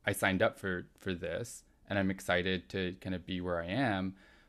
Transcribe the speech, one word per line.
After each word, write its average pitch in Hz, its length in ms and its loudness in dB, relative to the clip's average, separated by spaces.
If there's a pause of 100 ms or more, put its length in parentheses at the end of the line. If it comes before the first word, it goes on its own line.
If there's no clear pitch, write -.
I 104 60 4
signed 95 300 4
up 113 160 4
for, 92 280 -4 (120)
for 95 160 -4
this, 85 500 -6 (240)
and 101 100 0
I'm 95 120 4
excited 92 600 0
to 92 300 -2
kind 95 140 -6
of 85 120 -8
be 92 140 -4
where 87 220 -2
I 85 60 -6
am. 98 460 0 (340)